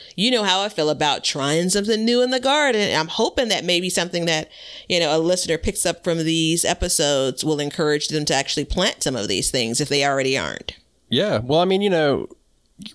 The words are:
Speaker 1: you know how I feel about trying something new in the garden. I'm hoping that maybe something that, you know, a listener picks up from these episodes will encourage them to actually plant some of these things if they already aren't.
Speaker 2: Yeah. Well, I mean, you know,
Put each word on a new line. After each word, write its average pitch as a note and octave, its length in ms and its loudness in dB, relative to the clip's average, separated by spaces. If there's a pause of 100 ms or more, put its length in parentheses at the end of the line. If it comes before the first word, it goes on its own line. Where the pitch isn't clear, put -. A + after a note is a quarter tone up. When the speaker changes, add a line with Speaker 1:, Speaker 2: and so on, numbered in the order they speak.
(160)
Speaker 1:
you A3 160 2
know A3+ 120 2
how F#3+ 180 2
I G#3 80 -2
feel D#3 200 0
about C#3+ 340 0
trying D#3 460 0
something G#3+ 360 0
new A#3+ 160 4
in B3 100 2
the B3+ 80 0
garden. B3+ 560 2
I'm D#3+ 120 0
hoping A#3+ 420 0
that F3+ 160 -2
maybe F3+ 240 0
something F3 360 -2
that, D#3 240 -2 (400)
you F3+ 100 2
know, D#3 160 2
a D#3+ 40 4
listener E3 380 0
picks - 280 -2
up E3+ 180 -2
from E3 200 0
these E3 420 0
episodes C#3+ 800 0
will D3 160 0
encourage D3 500 -2
them D3+ 160 -2
to D#3 80 0
actually C#3 320 -2
plant - 380 -2
some C3+ 120 -2
of G#2 120 -4
these - 240 0
things A#2+ 300 -2
if C#3+ 80 -2
they C#3+ 160 2
already C3+ 320 0
aren't. B1+ 360 -6 (360)
Speaker 2:
Yeah. C#3 300 0
Well, C3 200 0
I F3+ 60 4
mean, F#3+ 160 2
you G3+ 80 2
know, C#3+ 380 2 (680)